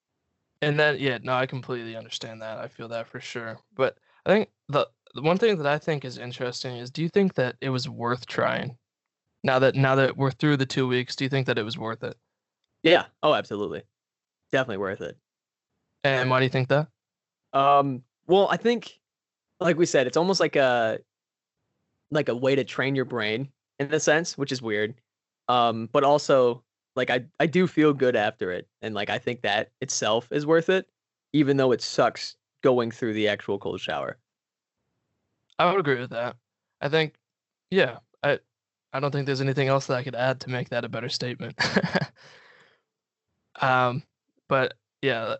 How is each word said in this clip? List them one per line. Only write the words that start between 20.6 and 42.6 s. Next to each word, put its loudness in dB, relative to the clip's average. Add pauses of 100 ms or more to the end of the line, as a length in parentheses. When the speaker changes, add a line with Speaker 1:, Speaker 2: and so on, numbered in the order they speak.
Speaker 2:
like 0
a -2
way 2
to 2
train -2
your 0
brain -4 (260)
in -4
a 0
sense, 2
which -4
is -6
weird. -4 (480)
Um, 0
but 4
also, 4 (300)
like, -2
I, -2 (140)
I 4
do 2
feel 4
good 2
after -2
it, -8 (140)
and, -8
like, -4
I -2
think -6
that -2
itself -2
is -2
worth 2
it, 0 (420)
even 4
though 4
it 2
sucks -2 (260)
going 4
through -4
the 0
actual -4
cold -6
shower. -6 (1400)
Speaker 1:
I 4
would 2
agree 0
with -10
that. -6 (440)
I -4
think, 0 (540)
yeah, 0 (220)
I, 0 (520)
I -6
don't 0
think -2
there's -2
anything 0
else 0
that -2
I -6
could -10
add -2
to -12
make -6
that -4
a -10
better -8
statement. -8
<laughs> -2 (1500)